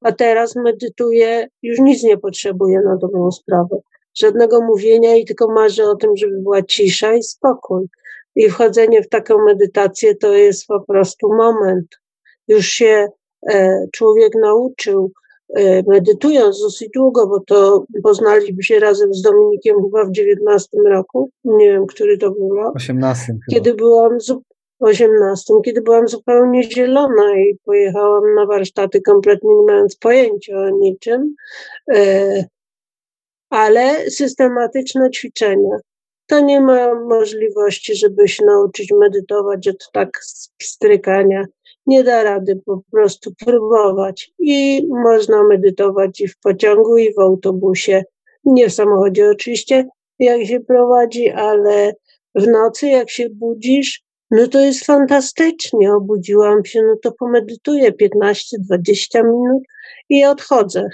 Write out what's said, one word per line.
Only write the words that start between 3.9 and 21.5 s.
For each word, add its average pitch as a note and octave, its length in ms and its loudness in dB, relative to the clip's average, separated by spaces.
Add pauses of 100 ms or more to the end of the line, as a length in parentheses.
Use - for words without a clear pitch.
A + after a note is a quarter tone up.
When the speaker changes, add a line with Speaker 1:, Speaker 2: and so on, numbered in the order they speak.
Speaker 1:
Żadnego A3+ 420 2
mówienia A3+ 540 2
i A3+ 100 2
tylko A3 260 -4
marzę A3 320 0
o G#3 120 0
tym, G#3+ 220 -2
żeby G3 240 -4
była G3 220 -2
cisza G3+ 500 -2
i A#3 100 0
spokój. G#3 640 -4 (480)
I G#3+ 140 2
wchodzenie A3 540 2
w - 60 -20
taką G#3+ 360 0
medytację G3+ 680 0
to G3+ 180 0
jest G3+ 340 2
po G3+ 140 -4
prostu G3 520 -2
moment. G#3+ 540 0 (600)
Już G#3+ 180 2
się, G#3+ 420 0 (420)
e, F#3+ 440 0
człowiek A3 420 2
nauczył, G#3+ 760 -2 (440)
e, F#3+ 320 2
medytując G3+ 760 2
dosyć G#3+ 340 -8
długo, B3+ 320 2
bo G3 120 -2
to G3 440 2 (200)
poznaliśmy G#3 600 0
się A3 160 2
razem G3+ 340 0
z F#3+ 80 -8
Dominikiem G#3 600 2
chyba G3+ 220 -2
w F#3+ 60 -6
dziewiętnastym G#3 760 0
roku. G3 420 -2 (140)
Nie G#3+ 280 4